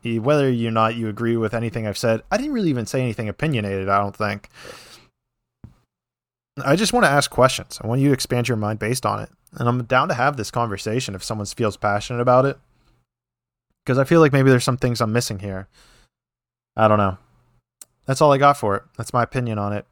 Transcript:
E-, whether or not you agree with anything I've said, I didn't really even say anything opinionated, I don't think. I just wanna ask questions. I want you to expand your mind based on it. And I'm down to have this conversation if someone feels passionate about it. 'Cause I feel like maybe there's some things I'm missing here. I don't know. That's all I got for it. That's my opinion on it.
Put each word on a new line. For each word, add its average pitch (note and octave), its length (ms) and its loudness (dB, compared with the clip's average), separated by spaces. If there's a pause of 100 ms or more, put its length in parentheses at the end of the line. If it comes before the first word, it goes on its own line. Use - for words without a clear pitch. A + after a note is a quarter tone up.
E-, A#2 160 -4
whether C#3 300 2
or A#2 220 0
not A2+ 240 2
you A#2 140 -6
agree A#2 280 -2
with A2 160 -2
anything A2+ 340 -4
I've G2+ 120 -6
said, A2+ 320 0
I G#3 80 0
didn't D4 160 -4
really G3+ 160 0
even A#2+ 160 -2
say C3 160 -2
anything A2+ 260 -4
opinionated, G2+ 600 -4
I G2+ 120 2
don't G2+ 160 -6
think. G2+ 320 -6 (2250)
I C#3 100 4
just G3+ 200 0
wanna A#3+ 120 4
ask C#3 240 2
questions. - 520 0
I - 40 -8
want A#2+ 140 0
you C#3 80 4
to C#3 60 6
expand B2 340 -2
your A#2+ 80 0
mind G#2+ 220 -4
based A2+ 260 -4
on G#2 160 -2
it. G#2+ 100 -12 (240)
And A#2+ 140 -2
I'm B2 140 0
down B2+ 260 2
to F3+ 60 0
have C3+ 220 0
this A2 160 -8
conversation A2 640 -4
if F2+ 80 -12
someone G#2+ 220 -6
feels A2 300 -4
passionate G#2 440 -4
about B2+ 240 4
it. C#3 120 -2 (1300)
'Cause B2+ 140 0
I C#3 60 4
feel E3 160 6
like D3+ 120 6
maybe C3+ 160 6
there's B2+ 140 6
some B2+ 140 -2
things A#2+ 240 -4
I'm A2 120 0
missing A2 280 -2
here. G2 260 -10 (1080)
I A2 100 4
don't G#2+ 120 6
know. F#2+ 200 0 (880)
That's C3+ 140 -2
all D3 120 6
I C#3 60 4
got C#3+ 180 4
for G2+ 200 -2
it. - 80 -8 (120)
That's - 160 -10
my A#2+ 120 2
opinion A#2+ 340 -6
on G2+ 140 -4
it. G#2 200 -8